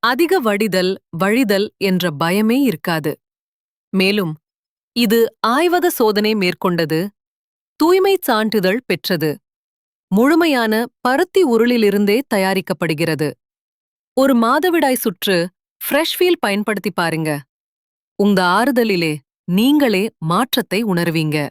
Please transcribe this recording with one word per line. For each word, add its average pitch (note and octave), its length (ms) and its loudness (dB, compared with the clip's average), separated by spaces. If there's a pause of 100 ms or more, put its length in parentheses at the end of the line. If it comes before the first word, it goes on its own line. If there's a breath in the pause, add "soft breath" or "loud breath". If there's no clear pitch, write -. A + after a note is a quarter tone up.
அதிக C4+ 380 0
வடிதல், G3+ 520 0 (260)
வழிதல் G3+ 500 0 (100)
என்ற F3+ 400 -2
பயமே G#3 440 0
இருக்காது. D#3+ 500 -4 (800)
மேலும், F#3+ 420 0 (640)
இது A#3 240 2 (260)
ஆய்வக E4+ 440 2
சோதனை G#3+ 440 0
மேற்கொண்டது, F3 680 -2 (800)
தூய்மை F#4+ 400 4
சான்றிதழ் G#3+ 680 0
பெற்றது, E3 440 -2 (800)
முழுமையான C4 600 2 (280)
பருத்தி D4+ 440 0
உருளிலிருந்தே A3 760 2 (120)
தயாரிக்கப்படுகிறது. E3 1000 -2 (880)
ஒரு C4+ 200 4
மாதவிடாய் C#4 680 0
சுற்று G3 320 -2 (440)
ஃப்ரெஷ் D#4 360 -2
ஃபீல் F4+ 260 0
பயன்படுத்தி G3+ 480 -2
பாருங்க. D#3+ 400 -4 (880)
உங்க G3+ 200 2 (120)
ஆறுதலிலே G#3+ 600 0 (380)
நீங்களே A3 560 2 (200)
மாற்றத்தை G3 600 -2
உணர்வீங்க. E3+ 520 -2 (140)